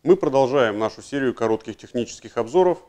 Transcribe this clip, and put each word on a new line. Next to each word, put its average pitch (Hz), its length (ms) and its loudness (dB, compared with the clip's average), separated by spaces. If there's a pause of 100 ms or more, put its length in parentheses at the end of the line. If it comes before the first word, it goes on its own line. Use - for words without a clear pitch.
Мы 180 140 6
продолжаем 131 600 2
нашу 110 240 -6
серию 135 320 -4
коротких 110 440 -4
технических - 580 -10
обзоров, 160 540 0